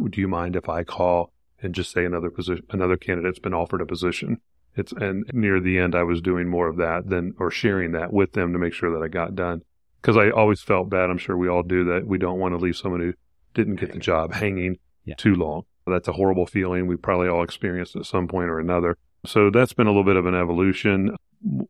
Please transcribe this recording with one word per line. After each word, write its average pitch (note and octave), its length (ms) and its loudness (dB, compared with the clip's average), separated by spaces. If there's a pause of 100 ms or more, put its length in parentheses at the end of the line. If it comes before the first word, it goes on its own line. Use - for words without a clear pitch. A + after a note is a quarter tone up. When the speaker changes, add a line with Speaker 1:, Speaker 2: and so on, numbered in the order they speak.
Speaker 1:
"Do F#2+ 120 -4
you F#2+ 80 0
mind F2 260 -4
if - 140 -6
I E2+ 160 -2
call F2 480 0 (280)
and F2+ 140 -6
just F2+ 160 -6
say F2 140 0
another F2 240 -4
position, E2+ 400 -6
another F#2 260 0
candidate's F2+ 440 -2
been F#2 140 -6
offered F2 280 -2
a E2+ 40 -6
position?" F2+ 540 -4 (360)
It's, - 180 -6
and G2 400 -4
near G#2 260 2
the F#2 200 0
end, F2 160 2
I F2 80 4
was E2+ 180 0
doing F2+ 260 0
more F2 220 0
of E2 80 -6
that F2 320 -2
than, F2+ 300 -2
or F2+ 120 -2
sharing F#2+ 420 0
that F2 200 -4
with G2 200 2
them F2 200 0
to F2 60 -2
make F2 140 -2
sure F2 180 -2
that D#2+ 120 -2
I D#2+ 40 -4
got E2+ 280 -6
done. F2 280 -4 (400)
'Cause A2+ 120 4
I G#2 140 8
always G#2+ 320 4
felt F#2 280 0
bad, F#2 200 2
I'm F2+ 80 -2
sure F#2 180 -4
we F2+ 140 0
all F2 140 2
do, F2+ 220 2
that F2 200 0
we G2 140 0
don't F2+ 200 -2
wanna F2+ 180 -2
leave F2 200 -2
someone F2 240 -4
who F2 120 -2 (420)
didn't G#2 220 0
get F2 140 -6
the - 60 -12
job E2 360 0
hanging F#2 440 -2 (260)
Speaker 2:
Yeah. D#2 120 -12
Speaker 1:
too G#2 180 4
long. E2 300 -2 (240)
That's F2+ 200 0
a F#2+ 40 0
horrible F#2 340 2
feeling F#2 400 -2
we F2+ 100 -2
probably F2+ 320 0
all F2 140 2
experienced F2+ 540 -6
at - 100 -10
some F2+ 220 -2
point F2 240 -2
or D#2+ 80 -2
another. E2+ 380 0 (280)
So G#2 240 4
that's A#2+ 240 4
been A2+ 140 4
a - 20 4
little G2+ 140 6
bit F#2+ 140 6
of F2 100 2
an F2+ 80 0
evolution. F#2+ 800 2 (280)
W-, D3 260 -4